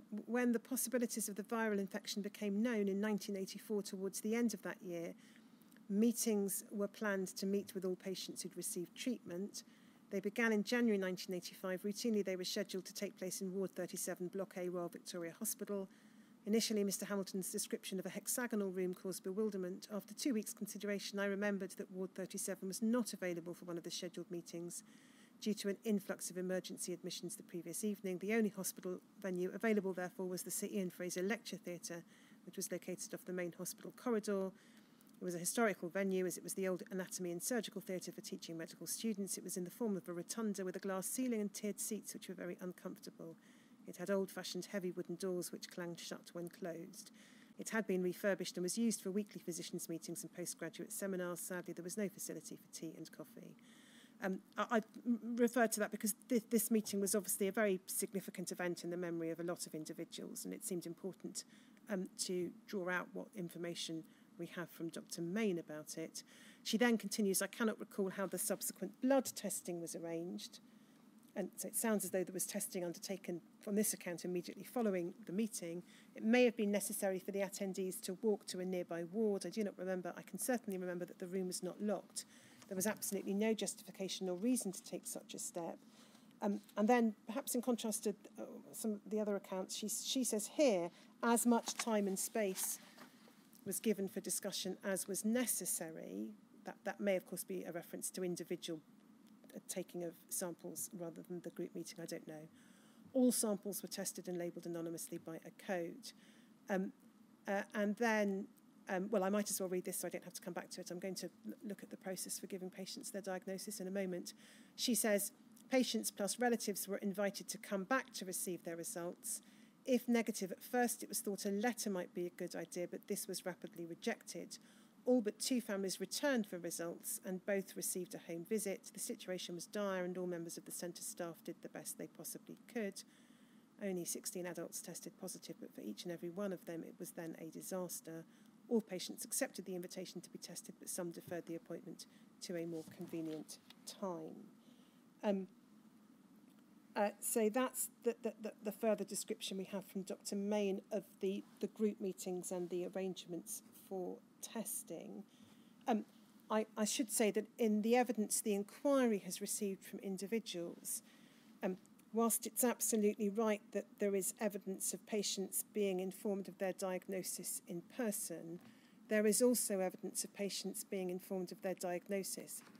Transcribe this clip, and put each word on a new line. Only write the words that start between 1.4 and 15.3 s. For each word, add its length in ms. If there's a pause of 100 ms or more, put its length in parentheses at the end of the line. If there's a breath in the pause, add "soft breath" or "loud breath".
viral 360
infection 420
became 400
known 280
in 100
nineteen 380
eighty-four 460
towards 380
the 140
end 180
of 100
that 180
year, 320 (760 loud breath)
Meetings 800
were 180
planned 420
to 160
meet 280
with 120
all 100
patients 460
who'd 160
received 380
treatment. 680 (460 loud breath)
They 100
began 320
in 120
January 340
nineteen 380
eighty-five. 480
Routinely, 420
they 100
were 80
scheduled 420
to 80
take 240
place 240
in 120
Ward 220
thirty-seven, 520
Block 300
A, 100
Royal 220
Victoria 500